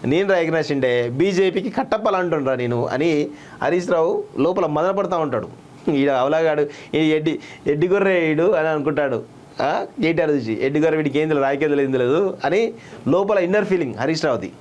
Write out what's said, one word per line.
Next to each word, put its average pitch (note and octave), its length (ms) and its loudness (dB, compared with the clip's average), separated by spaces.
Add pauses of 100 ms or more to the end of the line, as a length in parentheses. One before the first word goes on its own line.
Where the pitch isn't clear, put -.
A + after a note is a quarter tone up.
"నేనురా F3+ 340 2
ఏక్నాథ్ D#3+ 280 0
షిండే, B2+ 420 0
బీజేపీకి F#3 600 0
కట్టప్పలు A3 460 -2
అంటుండ్రా D#3 380 0
నేను" B2 320 -2
అని D3+ 440 0 (320)
హరీష్ F3 260 0
రావు F3 360 0 (140)
లోపల F3 280 2
మదన D3+ 240 0
పడతా F#3 280 -2
ఉంటాడు. B2 300 -2 (420)
"ఈడ C#3+ 200 4
అవలాగాడు, D3 580 2 (280)
ఈ - 20 2
ఎడ్డి, D#3 420 0 (260)
ఎడ్డి D3 220 0
గొర్రె F#3 420 2
ఈడు" E3 220 2
అని D#3+ 160 2
అనుకుంటాడు. D3 560 -2 (380)
ఆ? D#3 240 -2 (160)
కేటీఆర్ E3 280 2
చూసి, A2+ 320 0
"ఎడ్డి C#3+ 180 0
గొర్రె, D#3 160 2
వీడికి D3 220 0
ఏం D#3 100 0
తెలియదు, C#3+ 180 2
రాజకీయాలు C#3+ 340 0
ఏం C3+ 120 0
తెలియదు" D3 520 0
అని G#3 280 0 (360)
లోపల G3 300 2
ఇన్నర్ F#3+ 260 2
ఫీలింగ్ D#3+ 300 -2
హరీష్ D#3 300 -2
రావుది. A2+ 360 -2